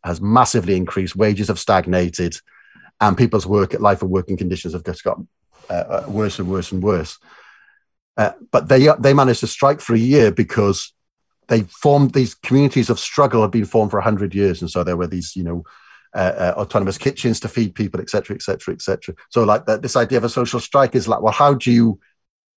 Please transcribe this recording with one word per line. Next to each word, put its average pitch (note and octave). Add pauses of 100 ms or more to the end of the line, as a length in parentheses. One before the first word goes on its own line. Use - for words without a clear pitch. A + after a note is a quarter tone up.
has E2+
massively G#2
increased, F#2
wages G#2
have F2+
stagnated, F2+ (680)
and -
people's A2
work, G2
life G2+
and F#2
working F#2
conditions F2
have E2
just -
gotten, - (420)
uh, -
uh, -
worse G#2
and F2+
worse F#2
and F#2
worse. F2+ (1000)
Uh, G#2 (220)
but B2
they, C3+
uh, D3
they C#3
managed C3
to A2+
strike C#3
for -
a A2+
year A#2+
because G2+ (560)
they A2+
formed, C#3+
these B2+
communities C3
of A2
struggle A2+
had G#2
been A2
formed G#2
for G#2+
a F#2+
hundred G2+
years. G2
And E2+
so F2
there F2
were F2
these, F2
you F#2
know, E2+ (500)
uh, F#2
uh, F2+
autonomous G2
kitchens -
to A2+
feed G#2+
people, F#2+
et F#2
cetera, G#2
et -
cetera, -
et -
cetera. - (140)
So, A#2+
like, G#2+
that, G#2+
this B2
idea B2
of A2
a A#2+
social A#2+
strike C#3
is A#2
like, A2
well, G#2+
how C#3+
do B2
you A#2 (580)